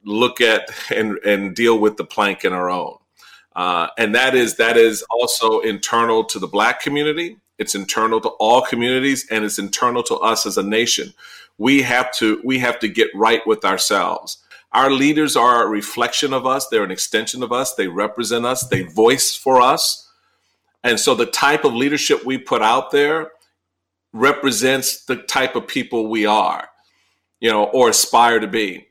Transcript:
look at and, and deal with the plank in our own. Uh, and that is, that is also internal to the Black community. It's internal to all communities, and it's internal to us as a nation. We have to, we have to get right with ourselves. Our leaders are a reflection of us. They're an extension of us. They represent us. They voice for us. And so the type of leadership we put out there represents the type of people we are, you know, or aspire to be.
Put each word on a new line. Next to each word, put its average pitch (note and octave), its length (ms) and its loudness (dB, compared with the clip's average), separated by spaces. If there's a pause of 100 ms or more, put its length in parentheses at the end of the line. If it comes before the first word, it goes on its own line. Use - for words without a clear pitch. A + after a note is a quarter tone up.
look A2+ 360 0
at A2 280 2 (220)
and, G#2+ 340 -2
and G2+ 300 0
deal A#2 240 4
with G#2+ 180 2
the - 80 -6
plank G2+ 400 -4
in F#2 80 0
our F2+ 160 -4
own. F2 280 -6 (580)
Uh, F2 320 -2 (100)
and A2 180 0
that C3 200 2
is, A#2 220 2
that A#2 200 2
is A2+ 320 4
also A2+ 520 0
internal A2+ 640 0
to G#2+ 160 -6
the F#2 80 -8
Black G#2+ 340 0
community. D3+ 560 -4 (200)
It's G#2 180 -6
internal A2 460 -2
to - 80 -2 (100)
all A#2 220 4
communities, B2+ 680 -2
and A2 160 -2
it's G2+ 140 -6
internal A#2+ 440 -2
to A2+ 120 -2
us A2 300 0
as G2 120 -4
a F#2+ 60 0
nation. A2 500 -2 (440)
We C3+ 260 2
have B2 300 0
to, A2 300 0
we B2+ 160 -2
have A#2+ 200 -2
to A2 80 -2
get G#2+ 280 0
right A2+ 300 2
with G#2+ 180 0
ourselves. F#2+ 760 -2 (320)
Our C3+ 180 2
leaders C#3+ 460 0
are A#2+ 280 4
a G2+ 40 2
reflection A#2+ 680 -4
of B2+ 140 -4
us. C#3 200 -2
They're A2 160 0
an F#2 80 -6
extension A2 520 -4
of A#2 80 -6
us. C3 240 -4
They G2 120 -2
represent A2 580 -4
us. B2+ 220 -4
They F#2+ 140 -2
voice A2 540 2
for C3 260 4
us. - 480 0 (760)
And A#2+ 160 2
so C3+ 140 2
the A2+ 140 0
type F3 360 0
of B2+ 120 2
leadership C#3+ 500 0
we C3 140 -4
put A#2 240 -2
out A#2+ 280 2
there D3+ 400 0 (800)
represents B2+ 960 0
the B2+ 120 -4
type - 380 -2
of A2 120 -6
people A#2 400 -4
we A2 180 -2
are, G2+ 440 0 (680)
you A#2 100 0
know, G#2+ 160 2
or B2 240 4
aspire A#2 500 4
to G#2+ 80 -4
be. F#2+ 440 -4